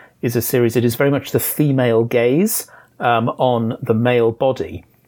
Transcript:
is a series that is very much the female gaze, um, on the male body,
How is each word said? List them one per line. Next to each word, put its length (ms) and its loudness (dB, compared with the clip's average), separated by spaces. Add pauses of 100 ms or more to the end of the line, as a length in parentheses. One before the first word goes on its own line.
(220)
is 140 -2
a 60 0
series 320 0
that 100 2
is 100 2
very 160 0
much 220 -4
the 80 2
female 640 0
gaze, 640 0 (320)
um, 300 0
on 520 -2
the 120 0
male 360 2
body, 540 -4 (240)